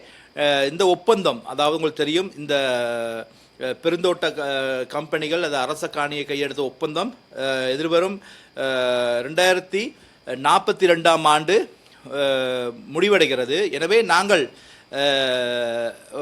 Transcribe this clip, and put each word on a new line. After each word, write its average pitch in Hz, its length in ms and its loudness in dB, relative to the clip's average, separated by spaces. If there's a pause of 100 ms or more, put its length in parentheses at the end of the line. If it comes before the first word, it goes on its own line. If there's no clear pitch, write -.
(360)
அஹ், 143 360 2
இந்த 175 160 2
ஒப்பந்தம், 180 580 2
அதாவது 147 300 0
உங்களுக்கு 156 280 -2
தெரியும், 170 340 -2
இந்த, 147 180 -4 (1040)
அஹ், 127 220 -6
பெருந்தோட்ட 170 500 0
க-, 135 540 -4
கம்பெனிகள் 156 560 -4
அது 147 140 -2
அரச 147 300 -4
காணியை 147 380 -4
கையெடுத்த 143 360 -4 (100)
ஒப்பந்தம், 165 380 -6 (280)
அஹ், 131 320 -2
எதிர்வரும், 165 460 0 (400)
அஹ், 123 600 0 (100)
ரெண்டாயிரத்தி 180 540 2 (640)
நாற்பத்தி 180 460 4
ரெண்டாம் 165 420 4
ஆண்டு, 156 220 2 (560)
அஹ், 131 600 -2 (220)
முடிவடைகிறது. 156 760 2
எனவே 165 300 2
நாங்கள், 185 420 4 (580)
அஹ், 123 880 -2 (300)